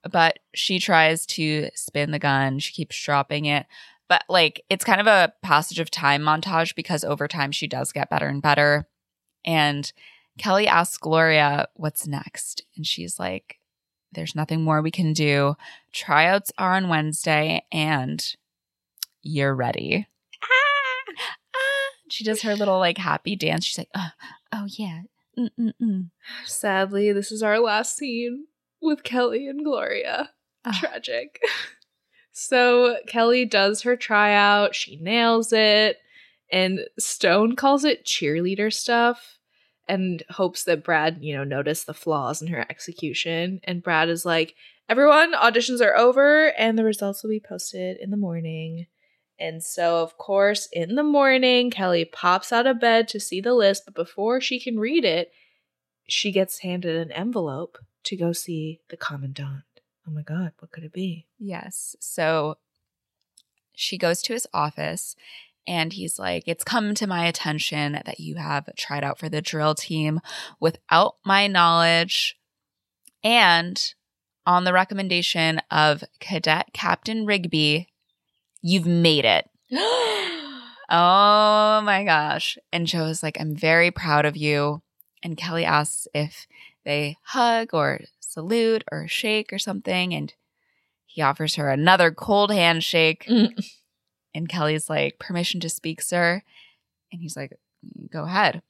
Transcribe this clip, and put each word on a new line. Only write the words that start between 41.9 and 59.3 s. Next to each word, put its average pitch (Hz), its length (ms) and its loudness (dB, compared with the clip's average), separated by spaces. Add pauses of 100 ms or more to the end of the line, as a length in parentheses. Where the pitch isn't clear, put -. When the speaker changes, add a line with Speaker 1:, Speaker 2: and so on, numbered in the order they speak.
Speaker 2:
flaws 147 480 -4
in 156 60 -8
her 160 220 -4
execution. 170 960 -6
And 175 180 -6
Brad 165 240 2
is 170 180 -4
like, 165 300 0 (320)
"Everyone, 294 460 6
auditions 240 480 2
are 214 160 4
over 277 500 6 (100)
and 226 220 2
the 220 60 2
results 202 360 -2
will 220 100 -6
be 214 100 -4
posted 185 560 -10
in 196 140 -10
the 208 60 -2
morning." 165 720 -6 (500)
And 165 240 -8
so, 170 400 0
of 160 160 -6
course, 202 540 0
in 170 240 -4
the 294 80 0
morning, 262 680 4
Kelly 180 360 0
pops 190 480 0
out 240 120 2
of 254 140 2
bed 226 300 4
to 214 100 -8
see 190 220 -6
the 240 120 0
list. 196 320 4
But - 80 -20
before 208 460 -2
she 254 180 -4
can 233 220 -6
read 254 240 0
it, 170 300 0 (760)
she - 240 -2
gets 190 280 0
handed 180 360 -6
an 165 160 -6
envelope 170 640 -6 (280)
to - 100 -6
go 170 160 -2
see 160 480 -8 (100)
the 170 80 -16
commandant. 139 640 -10 (440)